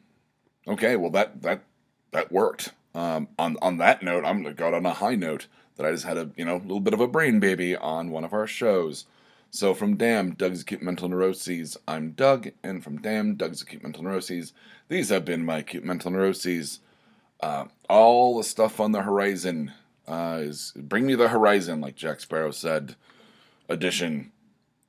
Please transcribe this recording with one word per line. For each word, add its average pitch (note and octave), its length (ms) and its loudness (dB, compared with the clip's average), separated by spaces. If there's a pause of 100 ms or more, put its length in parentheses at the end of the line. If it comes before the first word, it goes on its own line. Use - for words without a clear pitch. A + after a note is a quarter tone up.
(680)
okay, A2 280 2
well, E2+ 160 0
that, G2 300 0
that, E2+ 220 -4 (480)
that E2 200 -4
worked. - 420 0 (200)
Um, E2 440 -4
on, E2 240 -2
on F2+ 160 0
that F#2 260 4
note, F2 220 0
I'm F#2 180 0
gonna D2+ 100 -8
go E2 140 -4
out E2+ 60 2
on F2 120 0
a E2+ 80 0
high G#2+ 220 -2
note D#2+ 320 -4 (280)
that C#2+ 100 -4
I D#2 60 2
just D#2+ 140 -4
had E2+ 120 -4
a, D#2+ 180 -6
you E2+ 80 -8
know, E2+ 140 -2
little G2 240 -4
bit G#2 120 2
of G#2+ 60 2
a B2 80 4
brain C3 320 4
baby F2+ 360 2
on E2 360 -4
one D#2+ 120 -4
of E2 100 -8
our G#2+ 140 -2
shows. F2+ 580 0 (460)
So G2 220 2
from G#2 220 0
Damn, G#2+ 360 2
Doug's F#2 300 -2
Acute - 200 -10
Mental F2+ 260 -4
Neuroses, F2+ 680 -2 (100)
I'm D#2+ 240 -6
Doug, C3+ 380 2 (140)
and F#2 200 -8
from - 180 -10
Damn, G#2+ 340 -2
Doug's E2+ 260 -6
Acute - 220 -18
Mental D#2 200 -12
Neuroses, F2+ 480 -6 (380)
these D#3 200 -2
have F#2+ 140 2
been E2 220 -2
my D#2+ 140 -2
acute - 260 -10
mental F2 260 -4
neuroses. F#2 720 0 (600)
Uh, D2 240 -4 (220)
all A#2 500 8
the A2 60 -2
stuff A2 380 2
on G#2+ 100 2
the G#2 120 0
horizon, F#2 680 0 (360)
uh, E2 340 -4
is, D2 340 -10
"Bring G2 320 0
me C3+ 80 2
the A#2 140 6
horizon," G2+ 500 2
like C#2 160 -8
Jack D2+ 240 -8
Sparrow D#2+ 320 -4
said. D2+ 460 -4 (720)
Edition. D#2+ 640 -4 (560)